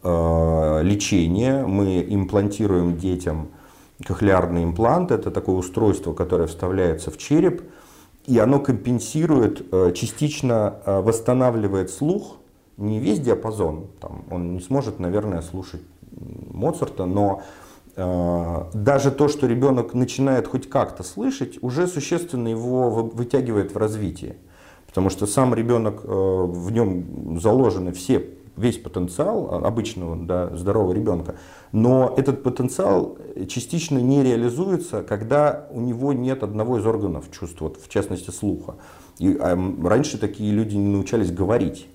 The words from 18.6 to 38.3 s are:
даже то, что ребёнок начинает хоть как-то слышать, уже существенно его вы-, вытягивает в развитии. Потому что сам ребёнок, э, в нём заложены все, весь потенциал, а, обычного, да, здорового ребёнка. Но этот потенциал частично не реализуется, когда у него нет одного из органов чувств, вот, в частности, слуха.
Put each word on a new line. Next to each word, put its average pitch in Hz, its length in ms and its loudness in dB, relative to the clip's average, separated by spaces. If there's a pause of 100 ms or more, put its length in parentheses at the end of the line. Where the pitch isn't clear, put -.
даже 135 380 2
то, 147 160 4
что 147 180 0
ребёнок 123 480 2
начинает 127 540 0
хоть - 220 -4
как-то - 340 -2
слышать, 233 580 -6
уже 131 260 0
существенно 160 600 -4
его 120 420 0
вы-, 113 200 0
вытягивает 120 640 0
в - 40 -4
развитии. 104 600 -4 (500)
Потому 95 220 2
что 95 180 -4
сам 127 260 2
ребёнок, 113 500 0
э, - 40 -12
в 92 640 0
нём 90 680 -2
заложены 101 520 2
все, - 380 0 (260)
весь 113 220 0
потенциал, 151 760 -4
а, 87 160 -2
обычного, 95 480 -4
да, 87 400 -2
здорового 92 380 0
ребёнка. 87 420 -2 (360)
Но 123 460 4
этот 135 260 0
потенциал 123 720 0 (300)
частично 147 500 -4
не 135 260 4
реализуется, 123 800 0
когда 123 720 0
у 120 100 -6
него 123 320 -2
нет 131 300 -2
одного 107 340 -2
из 98 80 0
органов 98 460 -2
чувств, - 300 -12
вот, 76 200 -8
в - 80 -20
частности, 95 400 -4
слуха. - 460 -6 (420)